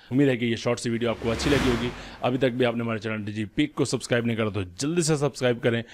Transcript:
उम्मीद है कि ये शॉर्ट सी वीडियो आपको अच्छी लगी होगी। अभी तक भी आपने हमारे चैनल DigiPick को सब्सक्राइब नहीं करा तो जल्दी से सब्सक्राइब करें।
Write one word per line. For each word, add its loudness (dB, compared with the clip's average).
उम्मीद 4
है 2
कि -2
ये 0
शॉर्ट -2
सी -4
वीडियो 0
आपको -4
अच्छी 0
लगी 4
होगी। 0
अभी 2
तक 2
भी 2
आपने 0
हमारे -2
चैनल -6
DigiPick -2
को -2
सब्सक्राइब 0
नहीं 0
करा 0
तो -2
जल्दी -2
से 2
सब्सक्राइब 0
करें। 2